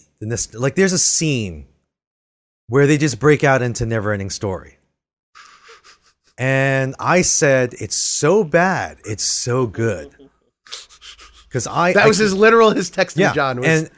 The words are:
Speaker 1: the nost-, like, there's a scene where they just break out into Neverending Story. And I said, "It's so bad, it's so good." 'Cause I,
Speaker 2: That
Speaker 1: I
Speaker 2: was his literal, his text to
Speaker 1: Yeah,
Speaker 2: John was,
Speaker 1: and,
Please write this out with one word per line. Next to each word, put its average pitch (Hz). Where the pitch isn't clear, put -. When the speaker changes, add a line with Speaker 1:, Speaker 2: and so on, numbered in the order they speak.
Speaker 1:
the 107
nost-, 110
like, 135
there's 190
a 175
scene 107
where 139
they 147
just 139
break 147
out 131
into 120
Neverending 104
Story. -
And 135
I 160
said, 131
"It's -
so 190
bad, 156
it's 104
so 123
good." 98
'Cause 120
I, 170
Speaker 2:
That 202
Speaker 1:
I -
Speaker 2:
was 208
his 202
literal, 220
his 196
text -
to 175
Speaker 1:
Yeah, 180
Speaker 2:
John 135
was, 135
Speaker 1:
and, 160